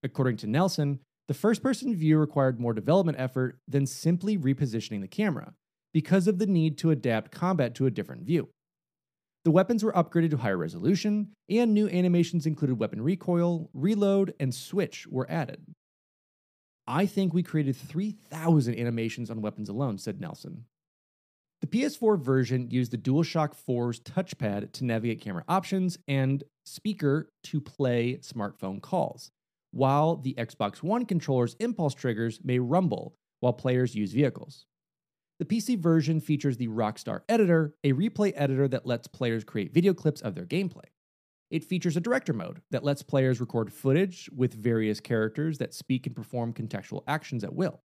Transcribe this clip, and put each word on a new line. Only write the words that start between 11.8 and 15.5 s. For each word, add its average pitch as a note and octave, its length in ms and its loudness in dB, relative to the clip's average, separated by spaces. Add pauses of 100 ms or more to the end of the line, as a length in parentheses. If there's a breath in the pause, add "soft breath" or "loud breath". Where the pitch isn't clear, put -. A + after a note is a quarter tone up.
animations F3 560 4
included C#3 340 0
weapon G#2+ 220 -2
recoil, E3+ 720 0
reload, G3 680 2
and C3 140 -2
switch - 540 -4
were - 220 -4
added. D#3+ 320 -4 (1200)